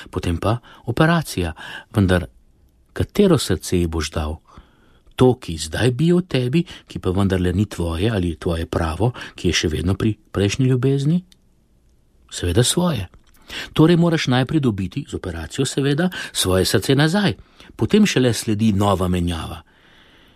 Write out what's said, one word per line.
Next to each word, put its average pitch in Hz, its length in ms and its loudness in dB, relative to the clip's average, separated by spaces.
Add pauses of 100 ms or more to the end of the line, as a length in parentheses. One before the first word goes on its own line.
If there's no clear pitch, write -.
(120)
potem - 260 -4
pa 101 200 -2 (340)
operacija. 151 640 0 (420)
Vendar 90 320 4 (680)
katero 180 460 2
srce - 400 -2
ji 87 80 2
boš 80 240 -4
dal? 78 260 -6 (800)
To, 127 220 6
ki - 200 -8
zdaj 80 360 -2
bije 165 220 2
v 180 100 0
tebi, 131 380 -2 (240)
ki - 100 -12
pa 92 160 -2
vendarle 92 380 0
ni 101 140 0
tvoje 87 440 -4
ali 87 240 -2
tvoje 82 320 -4
pravo, 85 460 -2 (240)
ki - 120 -2
je 80 40 4 (100)
še 90 60 0
vedno 82 260 -2
pri 110 220 0 (160)
prejšnji 101 340 0
ljubezni? 139 560 0 (1080)
Seveda 90 340 0
svoje. 151 420 0 (640)
Torej 165 240 6
moraš 165 300 2
najprej 131 340 0
dobiti, 107 480 -2
z - 60 -10
operacijo 85 520 -6
seveda, 147 440 -2 (220)
svoje 92 320 2
srce 113 300 2
nazaj. 156 400 2 (420)
Potem 208 300 4
šele 127 260 2
sledi 110 400 0
nova 98 360 0
menjava. 85 540 -4 (720)